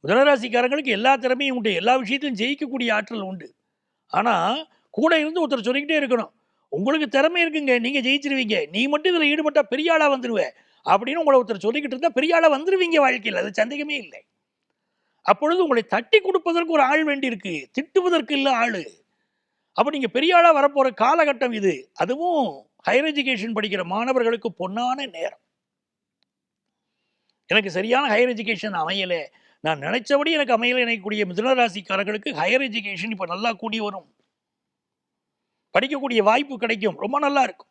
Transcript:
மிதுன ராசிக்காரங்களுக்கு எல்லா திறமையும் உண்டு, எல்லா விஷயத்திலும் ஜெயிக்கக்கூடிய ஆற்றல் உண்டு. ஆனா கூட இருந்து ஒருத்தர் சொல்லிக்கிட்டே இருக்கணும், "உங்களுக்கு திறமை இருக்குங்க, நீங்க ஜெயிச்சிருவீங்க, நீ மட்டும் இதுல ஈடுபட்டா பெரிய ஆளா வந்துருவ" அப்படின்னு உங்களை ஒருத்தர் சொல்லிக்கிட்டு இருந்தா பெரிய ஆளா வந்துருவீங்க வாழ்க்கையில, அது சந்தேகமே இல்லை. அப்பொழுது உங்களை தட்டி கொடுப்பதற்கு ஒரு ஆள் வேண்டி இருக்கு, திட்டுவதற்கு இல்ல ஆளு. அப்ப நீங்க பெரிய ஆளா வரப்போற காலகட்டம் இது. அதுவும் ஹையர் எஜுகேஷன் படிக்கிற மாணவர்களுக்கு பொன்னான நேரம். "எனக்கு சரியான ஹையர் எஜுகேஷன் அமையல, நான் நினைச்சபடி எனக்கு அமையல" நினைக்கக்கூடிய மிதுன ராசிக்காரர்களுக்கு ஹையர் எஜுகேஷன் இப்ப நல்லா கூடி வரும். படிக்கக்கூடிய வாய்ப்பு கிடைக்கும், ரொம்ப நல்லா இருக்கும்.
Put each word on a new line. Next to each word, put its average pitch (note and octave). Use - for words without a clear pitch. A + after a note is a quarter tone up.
மிதுன G#3
ராசிக்காரங்களுக்கு B3+
எல்லா B3
திறமையும் B3+
உண்டு, G#3+
எல்லா G#3+
விஷயத்திலும் C4
ஜெயிக்கக்கூடிய B3
ஆற்றல் G#3+
உண்டு. F#3+
ஆனா A3
கூட D#4+
இருந்து D#4
ஒருத்தர் A#3+
சொல்லிக்கிட்டே C#4+
இருக்கணும், A#3+
"உங்களுக்கு C4+
திறமை E4
இருக்குங்க, D4
நீங்க C4+
ஜெயிச்சிருவீங்க, B3+
நீ G#3
மட்டும் D4+
இதுல D#4+
ஈடுபட்டா D4+
பெரிய D4+
ஆளா D4+
வந்துருவ" A#3
அப்படின்னு A#3
உங்களை D4
ஒருத்தர் G3
சொல்லிக்கிட்டு C4+
இருந்தா D4+
பெரிய D4+
ஆளா D#4+
வந்துருவீங்க E4+
வாழ்க்கையில, B3
அது F#3+
சந்தேகமே C#4+
இல்லை. F#3
அப்பொழுது D#4
உங்களை B3+
தட்டி B3
கொடுப்பதற்கு E4+
ஒரு D4
ஆள் D4
வேண்டி C#4
இருக்கு, F3+
திட்டுவதற்கு D#4+
இல்ல C4+
ஆளு. A3+
அப்ப B3
நீங்க C#4
பெரிய D#4+
ஆளா E4+
வரப்போற C#4
காலகட்டம் C4+
இது. F#3+
அதுவும் C4
ஹையர் C#4
எஜுகேஷன் B3
படிக்கிற G3+
மாணவர்களுக்கு A#3
பொன்னான B3
நேரம். E3
"எனக்கு G3
சரியான A3+
ஹையர் B3
எஜுகேஷன் G#3
அமையல, F3
நான் D3+
நினைச்சபடி C4
எனக்கு C#4+
அமையல" B3
நினைக்கக்கூடிய G#3+
மிதுன G#3
ராசிக்காரர்களுக்கு G#3
ஹையர் G#3+
எஜுகேஷன் G#3
இப்ப F#3+
நல்லா G3+
கூடி A3
வரும். G3
படிக்கக்கூடிய B3+
வாய்ப்பு B3+
கிடைக்கும், G#3+
ரொம்ப A#3+
நல்லா C#4+
இருக்கும். -